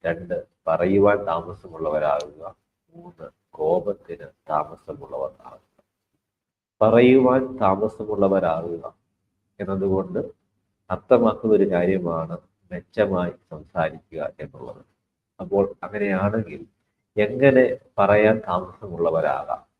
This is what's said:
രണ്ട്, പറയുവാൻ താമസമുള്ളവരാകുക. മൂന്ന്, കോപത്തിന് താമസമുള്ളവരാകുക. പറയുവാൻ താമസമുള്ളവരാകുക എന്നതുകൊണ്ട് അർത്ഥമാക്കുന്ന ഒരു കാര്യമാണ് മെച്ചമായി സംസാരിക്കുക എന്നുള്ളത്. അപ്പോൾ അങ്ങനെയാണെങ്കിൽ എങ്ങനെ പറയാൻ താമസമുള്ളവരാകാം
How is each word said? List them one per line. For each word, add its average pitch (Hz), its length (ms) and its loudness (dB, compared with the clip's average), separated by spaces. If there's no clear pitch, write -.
രണ്ട്, 87 380 -4
പറയുവാൻ 98 600 2
താമസമുള്ളവരാകുക. 80 1300 -4
മൂന്ന്, 87 320 -20
കോപത്തിന് 85 760 -4
താമസമുള്ളവരാകുക. 71 1300 -8
പറയുവാൻ 127 760 6
താമസമുള്ളവരാകുക 95 1400 0
എന്നതുകൊണ്ട് 95 800 -4
അർത്ഥമാക്കുന്ന 110 640 2
ഒരു 98 160 2
കാര്യമാണ് 87 680 -2
മെച്ചമായി 90 580 -2
സംസാരിക്കുക 80 920 -8
എന്നുള്ളത്. 65 440 -16
അപ്പോൾ 98 420 -2
അങ്ങനെയാണെങ്കിൽ 101 840 -4
എങ്ങനെ 127 600 2
പറയാൻ 107 400 4
താമസമുള്ളവരാകാം 82 1160 -4